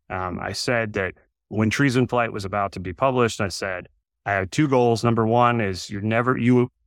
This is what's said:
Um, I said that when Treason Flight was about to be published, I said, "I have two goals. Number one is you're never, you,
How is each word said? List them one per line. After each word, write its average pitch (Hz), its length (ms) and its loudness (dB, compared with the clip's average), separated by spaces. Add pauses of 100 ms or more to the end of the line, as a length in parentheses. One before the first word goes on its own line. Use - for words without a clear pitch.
Um, 92 320 -6
I 95 120 -8
said 113 400 -2
that 95 200 -4 (360)
when 107 200 2
Treason 127 380 2
Flight 120 260 -2
was 101 120 -8
about 98 260 -4
to - 80 -10
be 90 140 -8
published, 123 480 0
I 98 80 -2
said, 90 400 -6 (360)
"I 104 60 -2
have 95 180 0
two 151 180 2
goals. 120 360 2
Number 113 240 2
one 120 340 2
is 95 300 -4
you're 101 100 -8
never, 117 340 0
you, 123 360 2 (160)